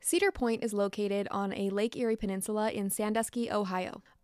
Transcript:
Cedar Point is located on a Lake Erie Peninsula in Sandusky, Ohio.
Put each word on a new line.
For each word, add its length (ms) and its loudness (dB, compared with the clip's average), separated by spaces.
Cedar 320 4
Point 320 0
is 80 -2
located 580 0
on 220 0
a 160 -2
Lake 260 0
Erie 220 0
Peninsula 540 -2
in 180 -2
Sandusky, 640 0
Ohio. 500 -2